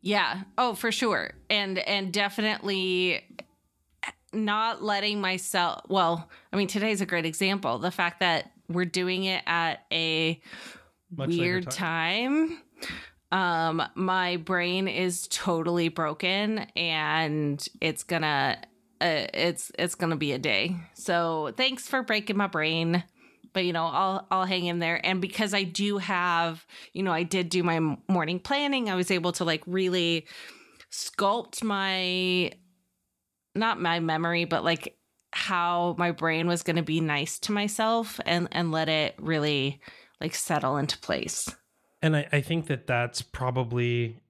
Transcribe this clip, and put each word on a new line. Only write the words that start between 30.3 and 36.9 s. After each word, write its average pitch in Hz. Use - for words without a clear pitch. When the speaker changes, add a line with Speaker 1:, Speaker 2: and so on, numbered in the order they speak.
Speaker 1:
sculpt -
my, 185
not 220
my 170
memory, 170
but, 165
like, 165
how 175
my 175
brain 165
was 175
gonna 170
be 156